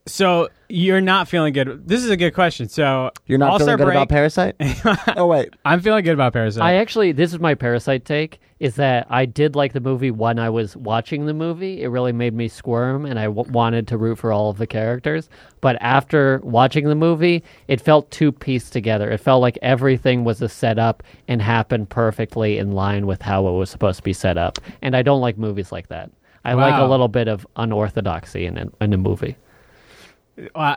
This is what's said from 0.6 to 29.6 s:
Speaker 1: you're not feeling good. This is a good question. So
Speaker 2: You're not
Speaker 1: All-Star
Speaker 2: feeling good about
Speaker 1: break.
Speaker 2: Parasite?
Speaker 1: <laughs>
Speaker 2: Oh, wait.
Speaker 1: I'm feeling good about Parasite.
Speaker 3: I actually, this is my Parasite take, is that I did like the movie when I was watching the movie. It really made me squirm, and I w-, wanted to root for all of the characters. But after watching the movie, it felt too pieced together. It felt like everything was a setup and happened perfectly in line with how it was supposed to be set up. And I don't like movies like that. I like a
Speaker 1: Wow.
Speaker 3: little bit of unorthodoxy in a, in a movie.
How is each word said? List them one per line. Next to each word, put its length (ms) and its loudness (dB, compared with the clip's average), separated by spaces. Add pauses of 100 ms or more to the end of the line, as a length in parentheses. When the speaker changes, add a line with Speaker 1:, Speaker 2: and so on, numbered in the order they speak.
Speaker 1:
you're 320 2
not 280 2
feeling 240 0
good. 340 -4
This 160 0
is 80 -2
a 60 2
good 180 0
question. 340 0
So 440 -2 (140)
Speaker 2:
You're 120 2
not 140 4
Speaker 1:
All-Star 260 4
Speaker 2:
feeling 140 4
good 40 0
about 120 4
Speaker 1:
break. 80 2
Speaker 2:
Parasite? 420 0
Speaker 1:
<laughs> 580 -2
Speaker 2:
Oh, 120 2
wait. 220 2 (140)
Speaker 1:
I'm 160 4
feeling 220 2
good 120 2
about 180 2
Parasite. 320 -2
Speaker 3:
I 100 4
actually, 380 2
this 200 0
is 60 -8
my 160 2
Parasite 500 -2
take, 360 -4 (180)
is 160 -2
that 360 2
I 160 2
did 280 0
like 200 0
the 60 -4
movie 300 -2
when 300 -2
I 100 -2
was 260 -4
watching 500 -4
the 80 -4
movie. 500 -6
It 20 -4
really 240 -2
made 240 -2
me 140 -4
squirm, 580 -4
and 100 -6
I 100 -2
w-, 260 -4
wanted 360 0
to 80 -4
root 220 -2
for 140 -2
all 180 0
of 80 -8
the 80 -4
characters. 640 -4 (320)
But 200 2
after 600 2
watching 460 2
the 80 2
movie, 480 0 (240)
it 120 0
felt 300 4
too 220 2
pieced 400 -6
together. 360 -2
It 100 -2
felt 220 4
like 220 2
everything 600 2
was 180 -2
a 60 -2
setup 560 0 (240)
and 120 -2
happened 500 0
perfectly 680 -2
in 140 -2
line 340 -2
with 160 -4
how 240 0
it 60 0
was 180 -2
supposed 280 -2
to 40 -20
be 100 -2
set 240 -2
up. 220 -2 (240)
And 140 -2
I 60 2
don't 180 2
like 180 -2
movies 320 -6
like 200 -12
that. 200 -12 (360)
I 60 -2
like 220 4
a 80 2
Speaker 1:
Wow. 80 2
Speaker 3:
little 180 4
bit 180 0
of 200 -4 (100)
unorthodoxy 880 -4
in 140 -6
a, 80 -8 (180)
in 80 2
a 60 2
movie. 380 -2 (1160)